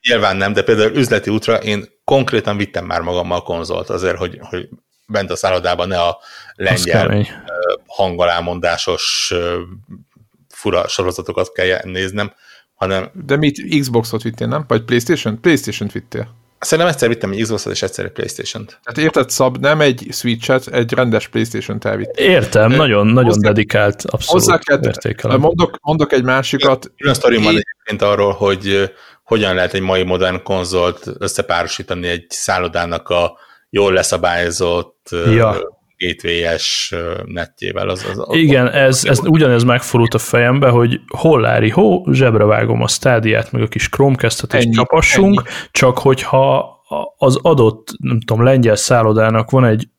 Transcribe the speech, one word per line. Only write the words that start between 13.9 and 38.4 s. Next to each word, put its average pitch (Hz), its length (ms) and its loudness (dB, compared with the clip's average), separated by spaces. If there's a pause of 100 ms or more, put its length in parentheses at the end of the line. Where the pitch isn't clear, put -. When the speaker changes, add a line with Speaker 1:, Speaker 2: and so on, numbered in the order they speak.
Speaker 3:
vittél, 117 240 -6
nem? 139 220 -4
Vagy 117 140 0
PlayStation? 117 580 -2
PlayStation-t 117 520 -2
vittél? 113 360 -10 (300)
Speaker 1:
Szerintem 165 360 0
egyszer 123 140 0
vittem 117 240 -2
egy 101 100 -6
Xboxot, 107 300 -4
és - 100 -6
egyszer 98 220 -6
egy 95 80 -10
PlayStation-t. - 720 -10
Speaker 3:
Tehát 117 140 -10
érted, 156 320 0
Szab, 127 260 0
nem 147 240 0
egy 135 300 0
Switch-et, 123 560 -2
egy 120 260 -2
rendes 117 360 0
PlayStation-t 110 560 -6
elvittél. 104 460 -4
Speaker 2:
Értem, 113 420 2
Speaker 3:
Ö, 135 40 2
Speaker 2:
nagyon, 110 300 2
nagyon 120 240 4
Speaker 3:
hozzá-, 107 180 2
Speaker 2:
dedikált, 104 580 2
abszolút - 380 0
Speaker 3:
hozzá 170 140 4
kell, 143 240 0
Speaker 2:
értékelem. - 580 -2
Speaker 3:
mondok, 170 420 2
mondok 151 300 0
egy 135 120 2
másikat. 131 720 0
Speaker 1:
Külön 143 180 0
sztorim 117 280 2
van 107 100 2
Speaker 3:
Én 107 60 2
Speaker 1:
egyébként - 520 -6
arról, 101 220 2
hogy, 98 360 0
ö, 98 160 2 (400)
hogyan 104 300 0
lehet 90 200 0
egy 98 60 -2
mai 95 220 0
modern 92 400 -2
konzolt 90 640 -2 (120)
összepárosítani 87 880 -4
egy 87 220 -6
szállodának 87 800 -4
a 87 300 -2 (320)
jól 101 220 2
leszabályozott, 87 1160 -2
ö, 85 220 0
Speaker 2:
Ja. 110 420 2 (240)
Speaker 1:
gateway-es, 85 920 -4
ö, 85 320 -6
netjével. 92 640 -8
Az, 92 220 -6
az, 95 160 -8
az 135 100 -2
Speaker 2:
Igen, 139 300 4